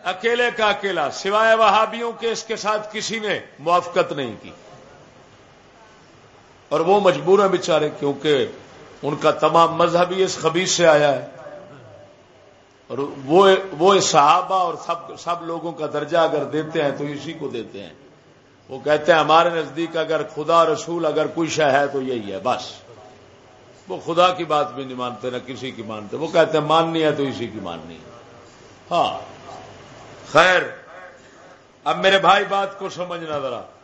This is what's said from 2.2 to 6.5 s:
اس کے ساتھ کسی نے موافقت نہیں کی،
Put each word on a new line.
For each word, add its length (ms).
اس 120
کے 120
ساتھ 360
کسی 280
نے 200
موافقت 520
نہیں 300
کی، 100